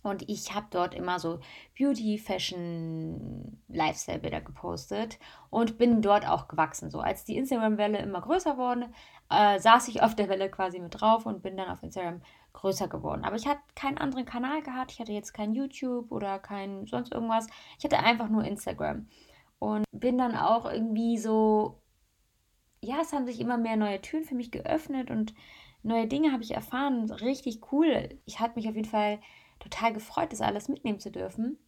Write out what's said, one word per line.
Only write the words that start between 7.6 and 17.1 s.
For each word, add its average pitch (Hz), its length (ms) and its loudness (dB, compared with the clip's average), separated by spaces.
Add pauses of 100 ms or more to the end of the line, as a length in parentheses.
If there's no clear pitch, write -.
immer 190 220 -4
größer 311 360 0
wurde, 247 320 -2 (400)
äh, 202 300 6
saß 226 280 8
ich 220 160 4
auf 220 120 4
der 196 140 2
Welle 196 200 0
quasi 185 300 -4
mit 170 220 -8
drauf 220 240 6
und 202 160 -4
bin 190 160 -8
dann 185 120 -4
auf 180 140 -8
Instagram 175 380 -6 (360)
größer 190 300 0
geworden. 147 360 -4
Aber 202 120 -2
ich 226 120 -4
hatte 285 140 0 (140)
keinen 285 220 -4
anderen 262 280 -2
Kanal 262 380 -4
gehabt. 254 280 -8
Ich - 80 -18
hatte 220 140 -6
jetzt 208 200 -8
kein 214 200 -2
YouTube 254 580 -4
oder 196 280 -4
kein 196 480 -8
sonst 240 260 -4